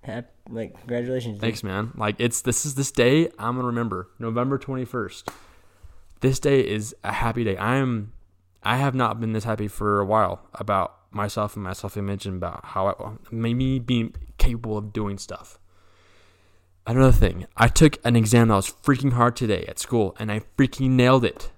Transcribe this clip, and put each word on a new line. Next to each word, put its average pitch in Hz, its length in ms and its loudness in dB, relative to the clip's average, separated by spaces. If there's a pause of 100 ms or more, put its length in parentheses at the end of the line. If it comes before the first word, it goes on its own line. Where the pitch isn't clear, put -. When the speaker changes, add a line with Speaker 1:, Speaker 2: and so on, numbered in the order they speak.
Speaker 1:
Hap-, 117 300 -12 (180)
like, 113 280 -10
congratulations, 123 560 -6
dude. 101 60 -12
Speaker 2:
Thanks, 113 220 -4
man. 104 320 -6
Like, 107 240 -4
it's, 120 220 -2
this - 260 -4
is, 143 80 -8
this 135 160 -4
day 139 380 4 (100)
I'm 117 160 -4
gonna 127 140 -4
remember. 113 500 -4
November 123 400 -4
twenty-first. 127 720 -8 (920)
This 131 200 0
day 139 200 4
is 107 340 -4 (100)
a 98 80 -4
happy 113 320 -2
day. 98 120 -2
I 110 200 -2
am, 117 360 -2 (520)
I 113 120 0
have 135 200 -2
not 113 240 -2
been 110 120 -4
this 107 120 -4
happy 107 240 -4
for 101 320 -2
a 101 40 0
while 98 500 0
about 98 420 -2 (160)
myself 104 420 -4
and 107 80 -10
my 92 100 -8
self-image 98 540 -8
and 95 100 -6
about 87 280 -8
how 98 240 -4
I, - 460 -10
me 123 440 -2
being 117 360 -2 (240)
capable 117 380 2
of 104 160 -8
doing 101 260 -4
stuff. - 420 -16 (1300)
Another 127 240 6
thing, 90 360 6 (100)
I 117 100 6
took 151 380 6
an 120 100 4
exam 117 320 6
that 110 80 4
was 98 160 0
freaking 131 440 0
hard 120 200 2
today 104 320 -2
at - 140 -12
school, 107 400 -2
and 107 100 -6
I - 120 -4 (140)
freaking 131 340 2
nailed 127 340 6
it. - 320 -4